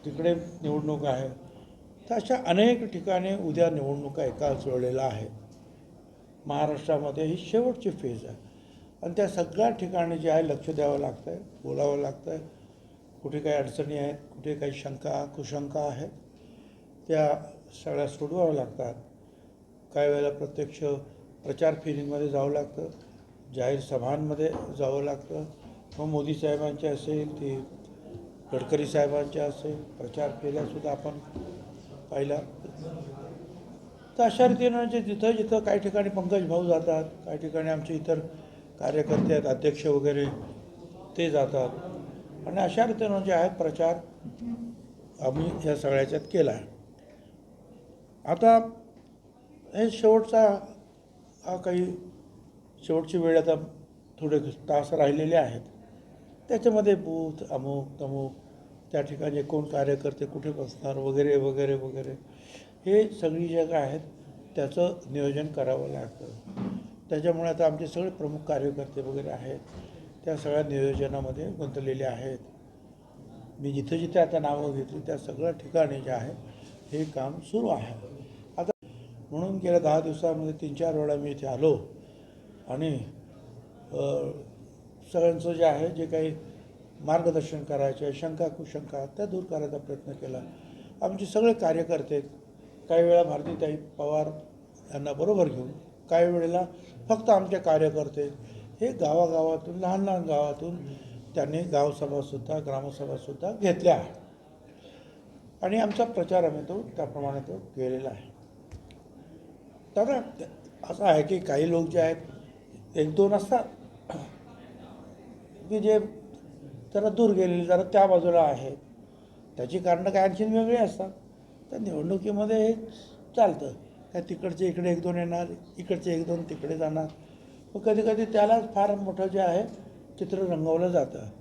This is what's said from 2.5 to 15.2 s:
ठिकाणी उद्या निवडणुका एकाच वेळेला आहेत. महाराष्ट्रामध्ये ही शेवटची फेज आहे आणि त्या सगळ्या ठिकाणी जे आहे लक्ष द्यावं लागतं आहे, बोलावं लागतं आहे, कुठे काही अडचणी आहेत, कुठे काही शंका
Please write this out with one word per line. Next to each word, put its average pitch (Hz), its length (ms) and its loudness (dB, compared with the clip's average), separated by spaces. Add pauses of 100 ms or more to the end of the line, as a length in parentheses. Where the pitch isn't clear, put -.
ठिकाणी 185 520 -2
उद्या 170 340 2
निवडणुका 143 560 -2
एकाच 139 420 -2
वेळेला 127 360 0
आहेत. 107 280 -4 (1120)
महाराष्ट्रामध्ये 147 800 0
ही 170 120 -2
शेवटची 233 540 0
फेज 120 340 -6
आहे 113 120 -12 (680)
आणि 175 120 -6
त्या 202 120 4
सगळ्या 196 420 2
ठिकाणी 170 480 -2
जे 156 120 0
आहे 160 180 4
लक्ष 143 220 -2
द्यावं 147 300 2
लागतं 139 320 -6
आहे, 180 80 -8 (240)
बोलावं 143 340 0
लागतं 143 340 -6
आहे, 156 260 -10 (680)
कुठे 147 160 -4
काही 147 160 0
अडचणी 143 420 -2
आहेत, 143 160 -2
कुठे 147 420 -8
काही 143 160 -2
शंका 143 540 -6